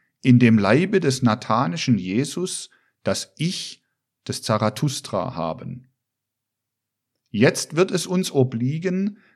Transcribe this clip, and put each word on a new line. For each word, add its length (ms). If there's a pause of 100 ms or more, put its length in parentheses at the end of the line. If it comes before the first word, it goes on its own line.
(220)
in 180
dem 180
Leibe 420
des 220
nathanischen 760
Jesus 720 (340)
das 340
Ich 420 (460)
des 160
Zarathustra 920
haben. 560 (1400)
Jetzt 460
wird 160
es 160
uns 240
obliegen, 840 (180)